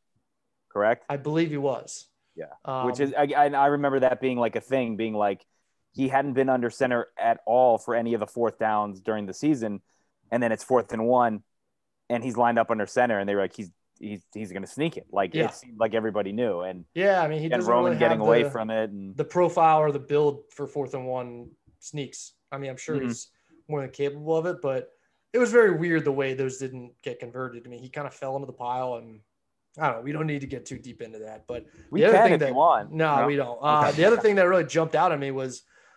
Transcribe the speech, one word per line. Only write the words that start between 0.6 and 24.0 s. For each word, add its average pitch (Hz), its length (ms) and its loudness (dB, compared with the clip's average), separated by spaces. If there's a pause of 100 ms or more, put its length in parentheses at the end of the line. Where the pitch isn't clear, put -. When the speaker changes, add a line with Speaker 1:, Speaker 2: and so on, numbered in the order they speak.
Speaker 1:
correct? 110 400 0
Speaker 2:
I 143 80 -4
believe 156 320 -2
he 147 80 -6
was. 127 480 -6 (280)
Speaker 1:
Yeah. 76 200 -14 (100)
Speaker 2:
Um, 131 220 -4
Speaker 1:
Which 123 140 -2
is, 139 120 0
I, 147 120 2 (120)
I, 147 120 4
I 143 180 2
remember 143 340 0
that 127 220 0
being, 127 160 -2
like, 117 180 -2
a 110 60 -2
thing, 123 340 -4
being, 110 160 -4
like, 104 320 -2 (480)
he 131 160 -2
hadn't 135 260 0
been 131 140 2
under 123 220 0
center 123 460 0
at 113 300 0
all 120 320 4
for 120 160 -4
any 117 200 -2
of 107 60 -4
the 104 60 -2
fourth 113 320 -4
downs 104 420 -2
during 107 260 -4
the 95 80 -10
season. 113 460 -2 (500)
And 120 120 0
then 113 100 0
it's 107 100 -4
fourth 120 300 0
and 113 140 -4
one, 117 360 2 (680)
and 120 120 -2
he's 123 140 -6
lined 117 220 2
up 113 120 0
under 104 160 -2
center, 120 320 0
and 98 80 -2
they 101 80 -2
were 101 60 2
like, 95 160 -4
"He's, 95 140 -14 (280)
he's, 101 240 -12 (120)
he's 107 180 -12
gonna 95 140 -12
sneak 156 320 -6
it." - 120 -16
Like, 98 240 -2
Speaker 2:
Yeah. 156 120 0
Speaker 1:
it - 80 -8
seemed 117 260 -20
like 113 140 0
everybody 107 380 -2
knew. 107 280 -2
And 90 240 -8 (100)
Speaker 2:
Yeah, 185 280 2
I 156 60 0
mean, 156 100 -4
he 156 80 -4
Speaker 1:
and 160 80 0
Speaker 2:
doesn't 113 180 0
Speaker 1:
Roman 123 200 4
Speaker 2:
really - 60 -2
Speaker 1:
getting 113 200 2
Speaker 2:
have 107 80 0
Speaker 1:
away 117 160 6
Speaker 2:
the, 143 80 -2
Speaker 1:
from 113 180 -6
it, 110 220 -2
and 98 260 -12
Speaker 2:
the 147 80 -4
profile 165 540 4
or 151 120 2
the 143 80 -4
build 143 540 0
for 143 140 -10
fourth 139 260 -8
and 127 140 -8
one 123 440 -8 (280)
sneaks. - 560 -12 (180)
I 139 60 -10
mean, 135 120 -10
I'm 135 60 -12
sure 156 200 -6
Speaker 1:
Mm-hmm. 131 100 -4
Speaker 2:
he's 117 220 -8 (380)
more 151 140 -4
than 131 100 -8
capable 147 460 -4